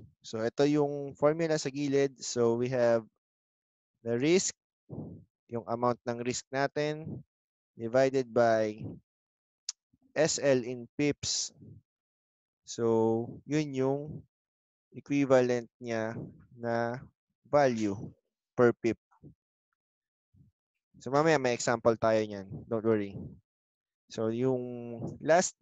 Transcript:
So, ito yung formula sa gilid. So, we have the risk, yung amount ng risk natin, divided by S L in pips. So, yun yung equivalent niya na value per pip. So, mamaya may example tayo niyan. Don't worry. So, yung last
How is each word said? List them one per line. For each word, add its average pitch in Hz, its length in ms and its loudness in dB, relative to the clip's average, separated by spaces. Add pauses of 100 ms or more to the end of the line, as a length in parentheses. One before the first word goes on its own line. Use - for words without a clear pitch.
(200)
So, 110 240 -8
ito 143 240 2
yung 143 480 0
formula 156 400 2
sa 147 160 -4
gilid. 139 480 0
So, 117 400 0
we 123 80 0
have 117 400 2 (960)
the 117 160 -2
risk, 170 320 2 (960)
yung 117 160 -8
amount 120 400 0
ng 120 160 -6
risk 120 320 -6
natin, 147 720 -4 (480)
divided 131 560 0
by 110 560 2 (1300)
S 156 240 0
L 131 240 2
in 120 240 -8 (160)
pips. - 560 -2 (1120)
So, 113 800 0
yun 147 240 -2
yung 135 280 0 (920)
equivalent 127 880 2
niya 113 400 -6 (320)
na 117 480 -4 (480)
value 117 480 2 (560)
per 120 240 4
pip. 110 240 -2 (2000)
So, - 80 -10
mamaya 147 320 4
may 123 160 2
example 117 400 2
tayo 110 240 2
niyan. 101 480 -8
Don't 113 160 -4
worry. 104 320 0 (960)
So, 110 160 -2
yung 123 720 -4 (240)
last 165 380 2